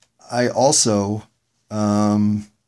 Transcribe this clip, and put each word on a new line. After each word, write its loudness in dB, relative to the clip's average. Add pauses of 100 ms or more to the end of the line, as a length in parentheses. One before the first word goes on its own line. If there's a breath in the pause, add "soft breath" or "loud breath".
(320)
I -2
also, 0 (460)
um, 0 (200)